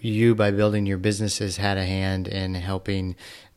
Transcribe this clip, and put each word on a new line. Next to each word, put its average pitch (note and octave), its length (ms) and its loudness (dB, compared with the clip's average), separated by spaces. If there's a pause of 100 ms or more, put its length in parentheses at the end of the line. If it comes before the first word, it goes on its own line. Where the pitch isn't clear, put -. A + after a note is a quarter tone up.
you, A2+ 340 4
by G#2 160 4
building G#2 360 2
your G2 120 0
businesses, G2+ 600 -2
had G2 180 0
a F#2+ 80 -2
hand F#2+ 420 -2
in F#2+ 280 -4
helping F#2 600 -4 (420)